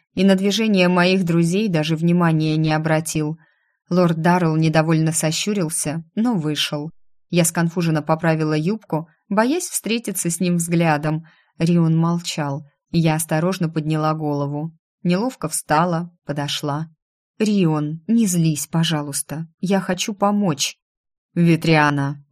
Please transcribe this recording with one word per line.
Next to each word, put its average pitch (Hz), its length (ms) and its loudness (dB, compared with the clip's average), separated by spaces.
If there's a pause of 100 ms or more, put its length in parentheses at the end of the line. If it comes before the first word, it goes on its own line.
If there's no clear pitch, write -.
(140)
и 185 100 2
на 196 100 6
движение 196 540 2
моих 180 360 2
друзей 170 440 2
даже 160 260 0
внимания 160 600 2
не 156 160 2
обратил. 156 640 -2 (500)
Лорд 170 320 2
Даррелл 175 360 2
недовольно 160 560 2
сощурился, 165 880 -4 (140)
но 226 180 0
вышел. 151 560 -4 (400)
Я 170 140 2
сконфуженно 165 580 0
поправила 160 520 0
юбку, 175 540 -4 (200)
боясь 247 400 0
встретиться 220 600 -4
с 170 120 -4
ним 175 160 0
взглядом. 160 680 0 (340)
Рион 165 380 4
молчал, 165 680 -2 (240)
и 170 80 0
я 160 160 2
осторожно 160 560 -2
подняла 156 440 -2
голову. 147 600 -4 (280)
Неловко 185 440 -2
встала, 170 600 -2 (160)
подошла. 147 600 -4 (500)
«Рион, 165 680 0
не 226 200 2
злись, 165 400 0
пожалуйста. 160 800 -4 (140)
Я 190 200 0
хочу 185 320 -4
помочь». 202 640 0 (580)
«Витриана, 156 960 2